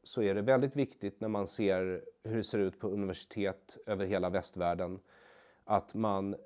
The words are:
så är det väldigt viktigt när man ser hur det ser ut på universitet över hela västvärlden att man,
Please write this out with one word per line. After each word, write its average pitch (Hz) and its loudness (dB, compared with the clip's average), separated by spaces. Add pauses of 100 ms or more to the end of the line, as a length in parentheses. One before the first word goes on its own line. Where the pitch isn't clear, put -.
så - -2
är 98 4
det 101 0
väldigt 131 4
viktigt - -4
när 110 -4
man 101 -2
ser 92 0 (200)
hur 110 -4
det 107 0
ser - -4
ut 95 -2
på 110 -4
universitet 98 -4
över 101 0
hela 92 2
västvärlden 90 0 (640)
att - 0
man, 101 0